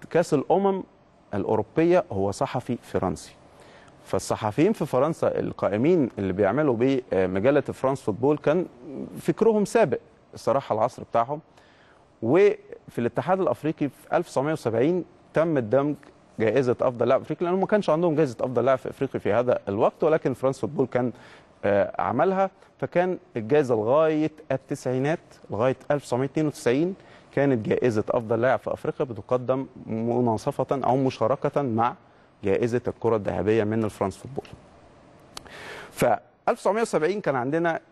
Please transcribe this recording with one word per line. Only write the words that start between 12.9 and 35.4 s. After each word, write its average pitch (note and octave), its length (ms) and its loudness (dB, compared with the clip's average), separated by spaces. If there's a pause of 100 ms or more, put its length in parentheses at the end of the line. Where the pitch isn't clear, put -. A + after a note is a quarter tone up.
الاتحاد B2+ 420 0
الأفريقي D3+ 480 -2
في - 280 -6
ألف E3+ 100 0
وتسعمية C#3+ 260 -2
وسبعين D3 520 0 (300)
تم D#3+ 220 2
الدمج C3+ 380 2 (460)
جائزة A#2 400 2
أفضل A#2+ 280 0
لاعب B2+ 120 2
أفريقي، D#3 260 -6
لأنه F3+ 100 0
ما F#3 100 0
كانش G3+ 240 0
عندهم E3 240 2
جائزة C#3 260 0
أفضل A#2+ 240 0
لاعب C3 140 4
في - 120 -8
أفريقيا B2+ 300 -6
في G2 120 0
هذا A#2+ 260 2 (100)
الوقت، A#2 360 0
ولكن D#3 300 2
فرانس C3+ 240 -2
فوتبول C3+ 280 -2
كان، A#2+ 260 -2 (520)
آه، G2+ 380 2
عملها. F#3 480 0 (280)
فكان F3 400 -2 (180)
الجائزة B2 380 2
لغاية D3+ 560 2 (220)
التسعينات، C3+ 640 -4 (320)
لغاية A#2+ 260 0 (140)
ألف D3 120 0
وتسعمية B2+ 240 -2
اتنين D#3 200 -2
وتسعين، D3 480 0 (380)
كانت C3+ 360 2
جائزة G#2+ 420 0
أفضل A#2 300 0
لاعب A#2+ 180 2
في - 140 -6
أفريقيا - 340 -6
بتقدم B2+ 600 -4 (200)
مناصفة A#2+ 1000 -2
أو B2 120 2
مشاركة C3+ 680 0
مع A#2+ 320 0 (500)
جائزة A2+ 440 0
الكرة A2+ 280 0
الذهبية G2 480 0
من A2 200 0
الفرانس G2+ 320 -4
فوتبول. - 300 -12 (1400)